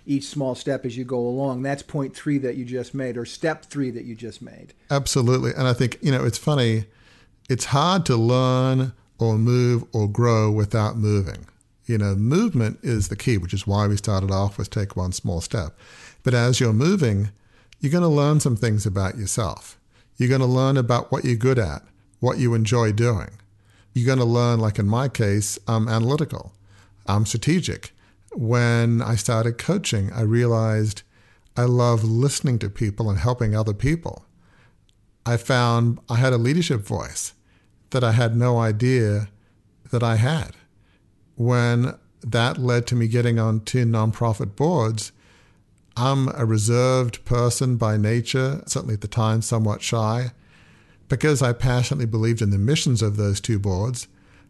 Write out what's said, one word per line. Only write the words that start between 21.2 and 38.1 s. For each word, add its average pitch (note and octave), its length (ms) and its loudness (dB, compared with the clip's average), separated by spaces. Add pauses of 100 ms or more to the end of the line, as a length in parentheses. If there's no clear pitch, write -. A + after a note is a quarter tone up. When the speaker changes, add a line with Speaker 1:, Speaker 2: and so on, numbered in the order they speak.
Speaker 2:
you're B2 100 0
good B2 220 2
at, E2 240 -4 (360)
what B2 200 0
you A#2+ 160 2
enjoy A2 380 2
doing. A2+ 360 0 (640)
You're B2 200 2
gonna B2 140 2
learn, A#2+ 320 2
like G#2+ 180 0
in G#2 100 2
my B2 200 0
case, G#2 580 -2
I'm A2+ 220 0
analytical. A#2+ 640 -2 (540)
I'm G#2 180 2
strategic. - 720 -2 (400)
When A#2 640 2
I A2+ 140 -2
started A#2 420 0
coaching, A2+ 560 -2
I A#2 80 -6
realized A2+ 800 0 (540)
I A#2+ 60 0
love A#2+ 420 4
listening A#2+ 540 0
to G#2 100 -4
people G#2+ 400 -4
and G2 100 0
helping A#2+ 380 0
other G#2+ 160 0
people. D#3 540 -4 (960)
I A#2 140 0
found A#2 600 2 (120)
I A#2 60 0
had B2+ 180 4
a A#2+ 40 2
leadership C3+ 440 0
voice - 500 -8 (580)
that B2+ 140 0
I A2+ 80 2